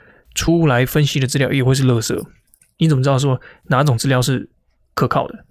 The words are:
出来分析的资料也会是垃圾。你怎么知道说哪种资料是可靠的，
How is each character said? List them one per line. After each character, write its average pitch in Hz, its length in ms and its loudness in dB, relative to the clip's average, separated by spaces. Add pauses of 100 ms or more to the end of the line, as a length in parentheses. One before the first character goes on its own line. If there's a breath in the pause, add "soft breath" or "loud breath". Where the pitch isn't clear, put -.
(340 soft breath)
出 165 340 2
来 127 180 2
分 151 200 0
析 143 120 -2
的 131 80 0
资 123 120 -2
料 135 160 0
也 135 100 0
会 131 100 2
是 131 120 0
垃 120 160 2
圾。 95 200 -4 (560)
你 160 120 2
怎 147 80 2
么 127 40 0
知 127 60 -2
道 180 100 2
说 131 220 0 (300 loud breath)
哪 131 120 2
种 143 160 2
资 135 120 -2
料 127 120 2
是 123 280 -4 (440)
可 - 140 0
靠 - 220 -2
的， - 220 -18